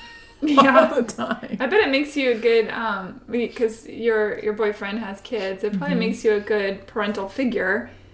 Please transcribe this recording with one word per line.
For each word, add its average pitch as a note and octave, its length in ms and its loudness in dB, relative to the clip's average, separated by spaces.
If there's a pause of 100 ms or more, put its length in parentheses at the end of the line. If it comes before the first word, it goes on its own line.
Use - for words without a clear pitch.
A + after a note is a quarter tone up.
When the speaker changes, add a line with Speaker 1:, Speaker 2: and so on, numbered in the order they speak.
(120)
Speaker 1:
<laughs> - 300 -16
Speaker 2:
Yeah. C4+ 480 6
Speaker 1:
all C#4+ 120 0
the A#3 100 -4
time. - 480 -6
Speaker 2:
I B3+ 80 0
bet G#4 140 4
it D#4 80 2
makes C#4+ 260 0
you C4 160 2
a A#3 40 2
good, A3+ 340 2
um, G3+ 600 -6
because A3+ 580 -2
your, A3 520 0
your G#3+ 140 -2
boyfriend G#3 460 -2
has G3+ 220 -8
kids. F#3+ 420 -6
It G#3 140 -2
probably - 180 -2
Speaker 1:
Mm-hmm. A#3 40 2
Speaker 2:
makes F#3+ 240 -2
you G#3+ 100 4
a G#3 60 2
good G3+ 480 -2
parental G#3 400 -4
figure A3+ 640 -2 (240)